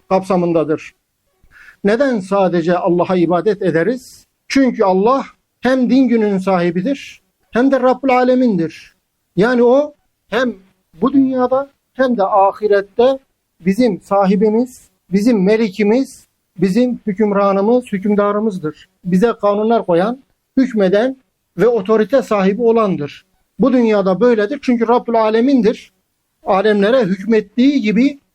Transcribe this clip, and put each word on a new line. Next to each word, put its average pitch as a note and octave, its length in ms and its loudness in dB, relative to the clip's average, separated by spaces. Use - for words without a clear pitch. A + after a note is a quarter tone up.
kapsamındadır. F3 840 -2
Neden A#3 360 0
sadece F3+ 580 0
Allah'a F3 380 -2
ibadet F3+ 460 0
ederiz? F#3 640 -4
Çünkü A#3 360 0
Allah G3+ 420 0
hem B3+ 280 0
din B3+ 180 2
gününün G#3+ 300 0
sahibidir, F#3 840 -4
hem C4 200 0
de C4+ 80 0
Rabbul B3+ 300 0
Alemin'dir. B3 840 0
Yani A#3 280 2
o C#4 300 2
hem A#3 280 -2
bu A#3 120 0
dünyada C4 560 0
hem B3 240 0
de G3 60 0
ahirette G3+ 960 0
bizim G3 360 0
sahibimiz, G#3 880 0
bizim G#3 320 2
melikimiz, G#3+ 840 0
bizim G3+ 500 0
hükümranımız, G3+ 840 0
hükümdarımızdır. G3+ 1000 -4
Bize F#3+ 360 0
kanunlar G#3+ 440 0
koyan, F#3+ 340 0
hükmeden A#3 600 0
ve F#3 100 2
otorite A3 540 0
sahibi G3+ 400 -2
olandır. G#3+ 640 -2
Bu A#3 140 2
dünyada G#3 460 0
böyledir A#3 420 0
çünkü A#3 260 -2
Rabbul A#3+ 260 0
Alemin'dir. A3+ 760 0
Alemlere G#3 600 0
hükmettiği A3 800 0
gibi A#3 380 0